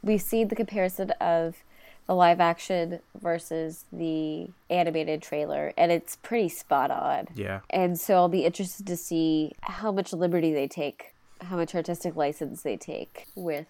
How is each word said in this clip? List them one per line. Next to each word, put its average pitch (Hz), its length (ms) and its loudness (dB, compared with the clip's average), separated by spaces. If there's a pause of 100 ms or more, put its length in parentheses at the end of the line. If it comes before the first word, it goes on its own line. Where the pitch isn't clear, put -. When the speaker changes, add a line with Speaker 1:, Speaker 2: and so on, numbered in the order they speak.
Speaker 1:
We've 208 200 4
seen 226 260 2
the 214 80 -2
comparison 190 540 -2 (100)
of 165 360 2 (500)
the 185 80 0
live 175 260 8
action 170 600 2 (200)
versus 165 720 -4
the 160 560 -4 (220)
animated 160 520 0
trailer, 147 540 -4
and 170 140 6
it's 170 260 0
pretty 226 320 0
spot 139 440 0
on. - 420 0
Speaker 2:
Yeah. 98 260 -6 (100)
Speaker 1:
And 180 280 0
so - 160 2
I'll 180 140 8
be 175 160 2
interested 180 420 -2
to 175 100 -4
see 160 560 0 (100)
how - 280 -4
much 190 220 -2
liberty 170 400 2
they 143 160 0
take, - 440 -8 (300)
how 180 140 -6
much 170 180 -2
artistic 170 400 -4
license 151 480 -2
they 120 140 -4
take - 580 -12
with 160 360 -4